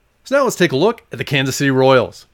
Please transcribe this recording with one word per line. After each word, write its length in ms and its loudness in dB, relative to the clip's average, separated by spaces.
So 100 -2
now 80 2
let's 140 -4
take 160 0
a 40 -2
look 340 -2
at 60 -14
the 60 -8
Kansas 320 -4
City 160 0
Royals, 640 2